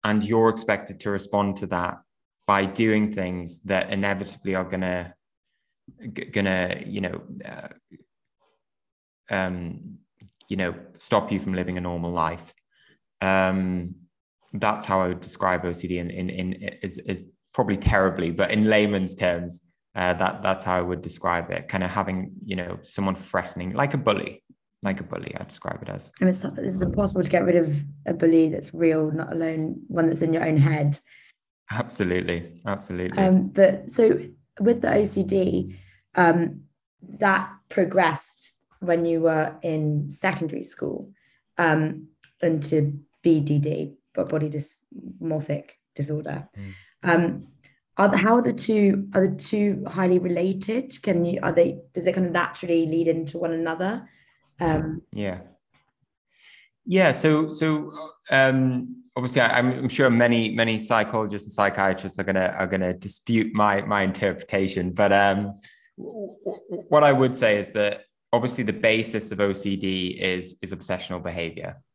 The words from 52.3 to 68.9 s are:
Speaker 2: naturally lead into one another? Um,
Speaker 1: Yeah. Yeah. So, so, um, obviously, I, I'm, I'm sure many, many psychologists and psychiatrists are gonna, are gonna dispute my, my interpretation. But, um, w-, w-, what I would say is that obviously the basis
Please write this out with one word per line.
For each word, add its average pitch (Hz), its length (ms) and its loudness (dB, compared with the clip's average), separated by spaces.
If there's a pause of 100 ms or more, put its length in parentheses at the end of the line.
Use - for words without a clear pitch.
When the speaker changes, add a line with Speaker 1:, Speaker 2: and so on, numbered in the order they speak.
Speaker 2:
naturally 170 540 0
lead 160 220 0
into 165 300 -2
one 165 140 -2
another? 165 560 -4 (520)
Um, 156 420 0 (100)
Speaker 1:
Yeah. 95 280 -6 (1400)
Yeah. 185 280 6
So, 156 400 4
so, 156 400 0 (380)
um, 131 720 2 (140)
obviously, 127 240 0
I, 117 180 4
I'm, 127 140 4
I'm 131 160 -2
sure 131 220 4
many, 117 440 4
many 113 240 2
psychologists 107 720 -2
and 101 60 -14
psychiatrists 98 640 0
are 98 60 -2
gonna, 95 340 0
are 95 80 0
gonna 92 280 0
dispute 110 600 -2
my, 104 280 4
my 101 200 0
interpretation. 95 920 -2
But, 98 200 4
um, 101 440 4 (420)
w-, - 460 -12
w-, - 440 -10
what 151 140 8
I 143 100 8
would 131 220 4
say 107 240 4
is 101 140 -4
that 104 300 0 (300)
obviously 123 320 0
the 104 80 0
basis 110 600 0